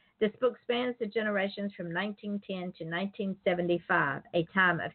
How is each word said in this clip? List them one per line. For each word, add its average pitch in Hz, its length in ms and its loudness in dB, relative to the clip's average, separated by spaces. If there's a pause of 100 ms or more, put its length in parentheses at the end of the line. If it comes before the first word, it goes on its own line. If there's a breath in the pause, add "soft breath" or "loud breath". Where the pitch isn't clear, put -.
(200 soft breath)
This 214 200 2
book 240 220 2
spans 247 380 -2
the 220 80 -2
generations 202 680 -2
from 175 160 -6
nineteen 202 560 -4
ten 185 300 -6
to 165 80 -8
nineteen 190 580 -4
seventy-five, 175 760 2 (140)
a 170 80 2 (100)
time 180 260 4
of 156 160 -4